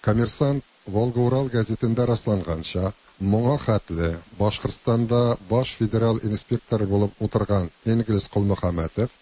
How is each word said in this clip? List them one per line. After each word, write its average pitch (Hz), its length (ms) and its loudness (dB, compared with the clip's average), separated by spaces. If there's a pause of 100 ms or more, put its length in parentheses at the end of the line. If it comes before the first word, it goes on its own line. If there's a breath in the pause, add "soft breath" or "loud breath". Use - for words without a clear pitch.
Коммерсант 127 640 0 (200)
Волга-Урал 120 600 0
гәзитендә 113 580 0
расланганча, 92 840 -2 (300 loud breath)
моңа 117 360 2
хәтле 85 600 -2 (200)
Башкортстанда 117 1000 0 (120)
баш 123 300 0
федераль 113 440 2
инспектор 107 600 -2
булып 101 380 0
утырган 101 500 0 (140)
Энгельс 113 420 2
Кулмөхәммәтов 92 840 -2 (120)